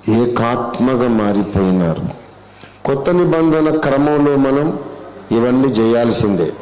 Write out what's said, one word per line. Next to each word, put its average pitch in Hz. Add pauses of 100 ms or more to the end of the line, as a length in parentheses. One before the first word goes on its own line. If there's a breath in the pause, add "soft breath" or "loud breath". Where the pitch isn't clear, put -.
(120)
ఏకాత్మగా 120
మారిపోయినారు. 101 (840 loud breath)
కొత్త 139
నిబంధన 160
క్రమంలో 143
మనం 139 (520)
ఇవన్నీ 123
చేయాల్సిందే. 110